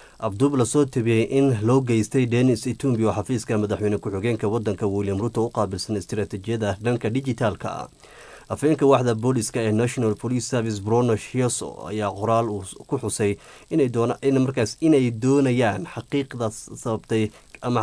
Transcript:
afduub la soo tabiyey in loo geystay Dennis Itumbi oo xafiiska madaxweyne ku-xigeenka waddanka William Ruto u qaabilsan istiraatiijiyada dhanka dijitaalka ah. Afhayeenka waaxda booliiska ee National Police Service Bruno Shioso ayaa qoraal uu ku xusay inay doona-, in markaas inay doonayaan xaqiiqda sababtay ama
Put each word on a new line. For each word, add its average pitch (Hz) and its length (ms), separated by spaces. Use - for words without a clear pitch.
afduub 113 400
la 120 80
soo 147 180
tabiyey 113 460
in 135 320
loo 123 180
geystay 120 460
Dennis 120 400
Itumbi 117 400
oo 98 80
xafiiska 110 440
madaxweyne 104 400
ku-xigeenka 104 520
waddanka 107 360
William 98 360
Ruto 113 240
u - 40
qaabilsan 101 460
istiraatiijiyada 104 880
dhanka 120 280
dijitaalka 120 600
ah. - 180
Afhayeenka 147 380
waaxda 123 280
booliiska 120 480
ee 107 100
National 113 420
Police 120 320
Service 113 360
Bruno 113 340
Shioso 117 720
ayaa 104 240
qoraal 110 400
uu 98 140
ku 139 120
xusay 101 380
inay 156 180
doona-, 117 340
in 135 200
markaas 127 380
inay 143 300
doonayaan 123 840
xaqiiqda 135 560
sababtay 110 480
ama 123 200